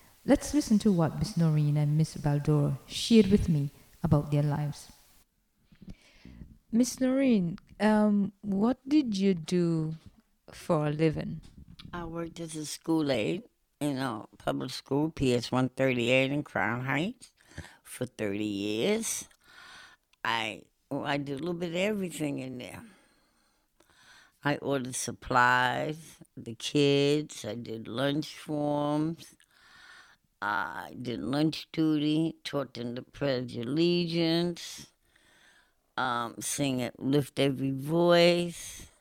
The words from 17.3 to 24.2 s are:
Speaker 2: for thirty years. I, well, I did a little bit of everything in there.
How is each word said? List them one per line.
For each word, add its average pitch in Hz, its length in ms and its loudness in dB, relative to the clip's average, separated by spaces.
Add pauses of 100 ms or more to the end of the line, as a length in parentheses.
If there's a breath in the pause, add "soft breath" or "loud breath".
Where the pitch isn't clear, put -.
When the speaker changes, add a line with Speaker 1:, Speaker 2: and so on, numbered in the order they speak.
Speaker 2:
for - 220 -10
thirty 104 380 -4
years. 107 840 -2 (920 loud breath)
I, 110 420 -4 (260)
well, 135 160 -6
I 143 100 -2
did 143 200 -6
a 131 40 -8
little 175 140 -4
bit 170 160 -6
of 160 80 -6
everything 170 600 -4
in 131 180 -10
there. 113 260 -14 (1600 soft breath)